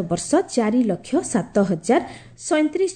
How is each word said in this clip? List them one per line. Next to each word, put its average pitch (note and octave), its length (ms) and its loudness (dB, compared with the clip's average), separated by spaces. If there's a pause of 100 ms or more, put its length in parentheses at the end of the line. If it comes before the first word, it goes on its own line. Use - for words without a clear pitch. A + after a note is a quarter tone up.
ବର୍ଷ F3 200 -4 (260)
ଚାରି A#3 260 2 (100)
ଲକ୍ଷ - 200 -6 (220)
ସାତ - 220 -2 (140)
ହଜାର G#3+ 320 2 (460)
ସଇଁତିରିଶ D#4 480 0